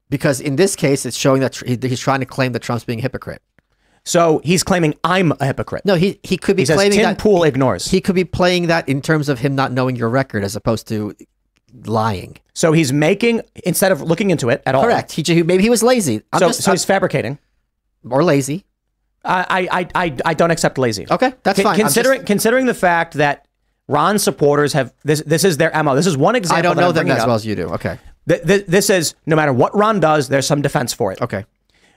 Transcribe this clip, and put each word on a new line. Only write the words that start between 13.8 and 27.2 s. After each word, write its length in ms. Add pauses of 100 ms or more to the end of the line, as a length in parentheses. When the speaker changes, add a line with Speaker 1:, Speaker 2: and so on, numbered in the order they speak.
Speaker 2:
of 100
looking 280
into 200
it 160
at 100
all. 80
Speaker 1:
Correct. 280
He 120
ju-, 200
maybe 200
he 60
was 140
lazy. 380 (100)
I'm 80
Speaker 2:
So, 80
Speaker 1:
just, 160
Speaker 2:
so 80
Speaker 1:
I'm 40
Speaker 2:
he's 100
fabricating. 520 (720)
Speaker 1:
Or 140
lazy. 400 (600)
Speaker 2:
I, 480
I, 100
I, 60 (180)
I, 180
I 120
don't 160
accept 260
lazy. 320
Speaker 1:
Okay, 320
that's 160
Speaker 2:
Con-, 60
Speaker 1:
fine. 100
I'm 80
Speaker 2:
considering, 380
Speaker 1:
just 80
Speaker 2:
considering 400
the 80
fact 400
that 320 (400)
Ron 320
supporters 540
have, 200 (100)
this, 220
this 180
is 140
their 180
M 120
O. 80
This 100
is 100
one 200
example 240
Speaker 1:
I 20
don't 140
Speaker 2:
that 60
Speaker 1:
know 80
Speaker 2:
I'm 40
Speaker 1:
them 120
Speaker 2:
bringing 120
Speaker 1:
as 60